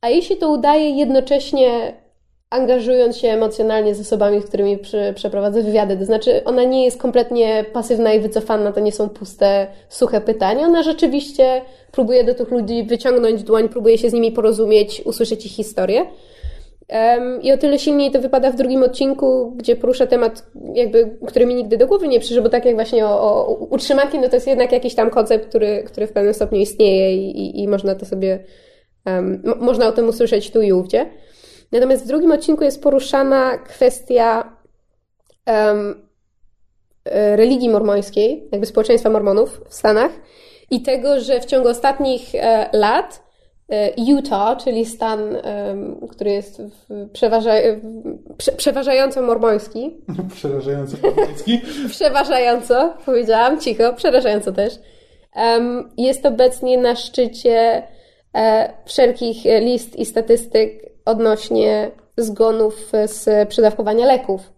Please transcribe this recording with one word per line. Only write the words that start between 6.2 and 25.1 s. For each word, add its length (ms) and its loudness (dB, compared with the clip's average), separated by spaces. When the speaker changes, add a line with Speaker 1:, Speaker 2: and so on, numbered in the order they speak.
Speaker 1:
ona 200 2
nie 200 2
jest 160 0
kompletnie 720 0
pasywna 400 0
i 80 4
wycofana, 520 -2
to 80 -2
nie 120 0
są 160 -2
puste, 580 -2
suche 320 0
pytania. 460 0
Ona 160 4
rzeczywiście 760 0
próbuje 320 2
do 100 2
tych 160 -6
ludzi 340 -2
wyciągnąć 580 0
dłoń, 260 2
próbuje 300 2
się 120 0
z 20 -4
nimi 200 2
porozumieć, 720 2
usłyszeć 420 -4
ich 60 -14
historię. 540 -2
Em, 540 0
i 100 2
o 60 4
tyle 200 2
silniej 320 0
to 100 2
wypada 300 2
w 60 -4
drugim 260 0
odcinku, 720 0
gdzie 200 0
porusza 300 0
temat, 400 0
jakby, 520 2
który 200 2
mi 80 -2
nigdy 220 -2
do 100 4
głowy 220 0
nie 120 2
przyszedł, 220 0
bo 60 2
tak 160 0
jak 100 4
właśnie 320 0
o, 140 2
o 340 0
utrzymanki, 640 -2
no 100 0
to 80 2
jest 100 0
jednak 260 2
jakiś 220 -2
tam 160 2